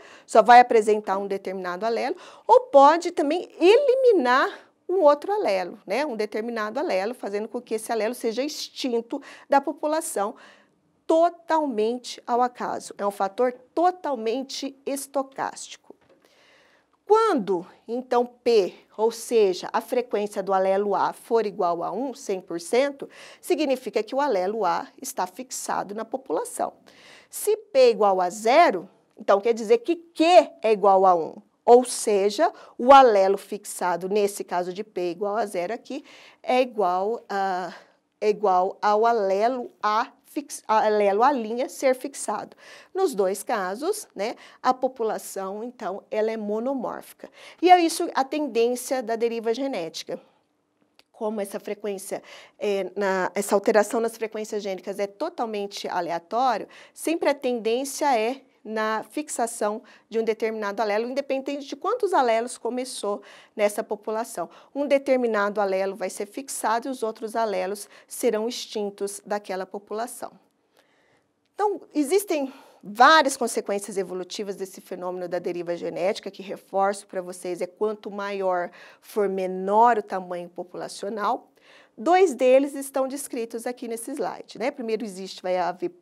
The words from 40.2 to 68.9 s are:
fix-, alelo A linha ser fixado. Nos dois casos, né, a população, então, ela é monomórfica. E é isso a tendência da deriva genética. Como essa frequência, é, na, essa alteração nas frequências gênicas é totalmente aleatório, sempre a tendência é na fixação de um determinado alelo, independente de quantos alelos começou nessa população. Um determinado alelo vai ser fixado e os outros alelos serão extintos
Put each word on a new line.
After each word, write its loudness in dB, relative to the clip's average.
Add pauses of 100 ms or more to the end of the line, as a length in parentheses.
fix-, -10
alelo 2
A 6
linha -4
ser 0
fixado. -10 (380)
Nos 0
dois 0
casos, -4
né, -6 (260)
a 2
população, -6
então, -10
ela 0
é -4
monomórfica. -6 (320)
E 6
é 10
isso 0
a 2
tendência -2
da -4
deriva -2
genética. -8 (920)
Como -6
essa -8
frequência, -8 (380)
é, -2
na, 0
essa 0
alteração 2
nas -4
frequências -8
gênicas -8
é -4
totalmente -8
aleatório, -4 (260)
sempre -4
a 2
tendência -2
é -2 (200)
na -4
fixação -6 (240)
de -6
um 0
determinado -4
alelo, -2
independente -6
de -14
quantos -4
alelos 0
começou -6 (340)
nessa 0
população. -8 (240)
Um -2
determinado 2
alelo -2
vai -6
ser -10
fixado -4
e -6
os -10
outros -6
alelos -4 (180)
serão -2
extintos -8